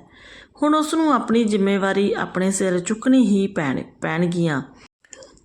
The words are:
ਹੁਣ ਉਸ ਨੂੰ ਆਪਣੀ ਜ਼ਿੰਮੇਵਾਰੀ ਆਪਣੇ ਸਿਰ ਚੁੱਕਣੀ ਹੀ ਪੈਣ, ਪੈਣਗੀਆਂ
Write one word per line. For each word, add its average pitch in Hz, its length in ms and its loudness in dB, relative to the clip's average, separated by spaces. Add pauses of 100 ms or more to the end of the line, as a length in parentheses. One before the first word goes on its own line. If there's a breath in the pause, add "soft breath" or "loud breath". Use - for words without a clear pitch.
(640 loud breath)
ਹੁਣ 302 120 4
ਉਸ 302 180 0
ਨੂੰ 320 200 2
ਆਪਣੀ 226 300 2
ਜ਼ਿੰਮੇਵਾਰੀ 196 720 0
ਆਪਣੇ 185 380 -2
ਸਿਰ 190 280 -2
ਚੁੱਕਣੀ 226 480 2
ਹੀ 196 200 2
ਪੈਣ, 156 340 -4 (200)
ਪੈਣਗੀਆਂ 165 600 -2 (840 loud breath)